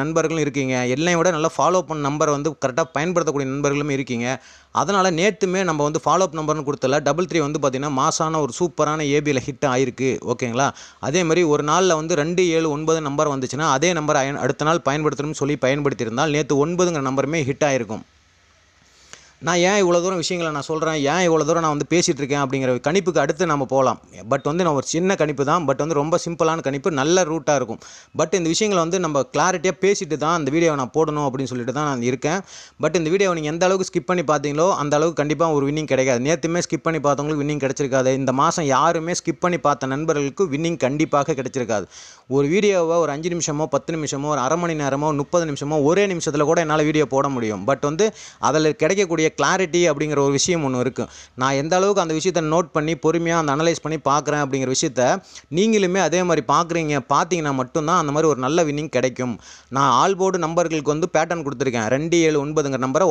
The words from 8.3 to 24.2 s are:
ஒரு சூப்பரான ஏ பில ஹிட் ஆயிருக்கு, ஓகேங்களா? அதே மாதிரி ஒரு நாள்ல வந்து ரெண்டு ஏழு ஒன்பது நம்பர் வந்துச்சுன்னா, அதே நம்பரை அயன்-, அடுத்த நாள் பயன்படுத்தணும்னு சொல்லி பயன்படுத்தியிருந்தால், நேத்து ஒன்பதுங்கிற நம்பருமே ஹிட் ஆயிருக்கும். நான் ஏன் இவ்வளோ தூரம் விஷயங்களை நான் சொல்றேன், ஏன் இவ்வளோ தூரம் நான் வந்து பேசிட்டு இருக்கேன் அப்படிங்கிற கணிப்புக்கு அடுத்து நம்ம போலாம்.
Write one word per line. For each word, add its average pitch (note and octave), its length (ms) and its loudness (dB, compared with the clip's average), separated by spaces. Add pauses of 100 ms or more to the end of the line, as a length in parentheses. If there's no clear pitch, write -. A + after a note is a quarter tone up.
ஒரு A#2+ 140 -6
சூப்பரான D#3 520 0
ஏ D3 160 4
பில C3+ 200 0
ஹிட் C#3 260 -4
ஆயிருக்கு, C3 360 0 (240)
ஓகேங்களா? B2 360 -2 (400)
அதே F3 180 0
மாதிரி D#3+ 160 2 (120)
ஒரு D3 160 0
நாள்ல F3 300 2
வந்து D#3+ 220 -2
ரெண்டு F3 220 0 (100)
ஏழு D#3+ 220 0
ஒன்பது D#3 320 0
நம்பர் D3 240 0
வந்துச்சுன்னா, C3+ 340 -4 (100)
அதே E3 220 0
நம்பரை D3+ 240 2
அயன்-, C#3 220 -4
அடுத்த D3 240 -2
நாள் E3 200 0
பயன்படுத்தணும்னு D3 540 -2
சொல்லி C#3+ 140 0 (100)
பயன்படுத்தியிருந்தால், C3+ 680 0
நேத்து D3 280 2
ஒன்பதுங்கிற E3+ 440 0
நம்பருமே C#3 320 -2 (100)
ஹிட் D3 200 0
ஆயிருக்கும். A2 320 -4 (1400)
நான் F3 220 2
ஏன் G#3 120 2
இவ்வளோ F3 220 4
தூரம் F#3 180 -2
விஷயங்களை E3+ 340 -4
நான் C#3 120 -6
சொல்றேன், D#3+ 300 -2 (160)
ஏன் F3+ 140 2
இவ்வளோ D#3+ 200 2
தூரம் E3 160 2
நான் D#3 120 0
வந்து D3 180 -2
பேசிட்டு E3 280 2
இருக்கேன் C#3+ 220 -2
அப்படிங்கிற C3 300 0 (120)
கணிப்புக்கு E3+ 380 0
அடுத்து D3 260 0
நம்ம C#3+ 220 0
போலாம். C3 260 2 (340)